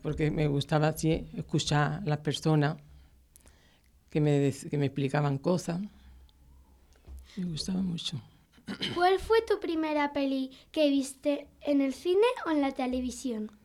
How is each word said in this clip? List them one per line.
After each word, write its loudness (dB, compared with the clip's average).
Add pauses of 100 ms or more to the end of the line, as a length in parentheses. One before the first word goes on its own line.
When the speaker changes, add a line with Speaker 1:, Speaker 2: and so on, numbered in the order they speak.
Speaker 1:
porque 0
me 0
gustaba 2
así 0
escuchar 0
a -6
las 0
personas 2 (1300)
que 0
me 4
dec-, -8
que -2
me 2
explicaban 0
cosas. -2 (1600)
Me -6
gustaba -4
mucho. -4 (760)
Speaker 2:
¿Cuál 4
fue 2
tu -2
primera -2
peli -2 (220)
que 4
viste -2 (140)
en 2
el 0
cine 2 (200)
o -2
en 2
la 0
televisión? -4 (140)